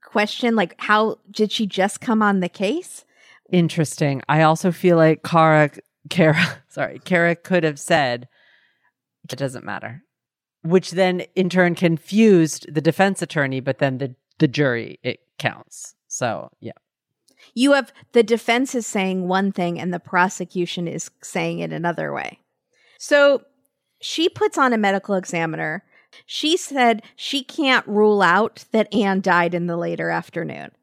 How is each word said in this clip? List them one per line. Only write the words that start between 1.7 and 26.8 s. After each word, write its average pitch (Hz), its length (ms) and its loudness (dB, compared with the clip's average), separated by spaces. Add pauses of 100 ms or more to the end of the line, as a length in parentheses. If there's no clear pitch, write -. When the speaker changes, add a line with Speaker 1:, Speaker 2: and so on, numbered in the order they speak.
Speaker 1:
come 220 220 0
on 202 180 2
the 175 80 -2
case? 240 560 -6 (460)
Speaker 2:
Interesting. 156 800 0
I 151 140 2
also 160 300 2
feel 175 240 4
like 160 260 4
Kara, 156 480 4 (380)
Kara, 160 560 2
<laughs> - 40 -20
sorry, - 360 -8
Kara 170 320 2
could 180 260 0
have 151 160 -2
said, 127 480 0 (1040)
"It 123 80 -10
doesn't 135 280 -6
matter," 107 360 -12 (600)
which 170 300 2
then 180 280 0 (140)
in 185 160 0
turn 175 240 4
confused 175 1000 2
the 151 80 -2
defense 190 420 0
attorney, 135 380 -2
but 131 180 -4
then 135 200 0
the, 127 160 -8 (240)
the 156 100 4
jury, 120 540 -2
it - 180 -8 (180)
counts. - 560 -10 (140)
So, 110 420 -6 (100)
yeah. 117 120 -16 (800)
Speaker 1:
You 262 180 2
have, 269 200 0 (200)
the 233 100 4
defense 233 520 0
is 240 120 -4
saying 185 420 -4
one 190 240 0
thing 175 260 -4
and 175 140 -6
the 175 80 -8
prosecution 180 880 -2
is 160 220 -10 (120)
saying 170 380 -6
it 165 120 -8
another 160 400 -6
way. - 280 -10 (580)
So 285 440 2 (580)
she - 280 -2
puts - 280 -2
on 262 160 2
a 226 60 0
medical 196 360 0
examiner. 165 680 -4 (420)
She 311 300 -2
said 240 460 0 (140)